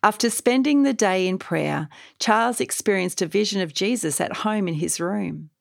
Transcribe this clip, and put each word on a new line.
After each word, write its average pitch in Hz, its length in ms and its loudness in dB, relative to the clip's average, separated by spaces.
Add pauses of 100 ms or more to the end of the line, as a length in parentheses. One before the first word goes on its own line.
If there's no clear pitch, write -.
After 214 260 4
spending 262 540 2
the 277 100 2
day 190 340 2
in 185 100 0
prayer, 151 500 -4 (320)
Charles 233 400 2
experienced 190 640 -2
a 180 60 0
vision 202 340 0
of 160 120 -4
Jesus 190 460 -2
at - 180 -4
home 214 300 -2
in 165 80 -2
his 156 240 -4
room. 170 500 -4 (120)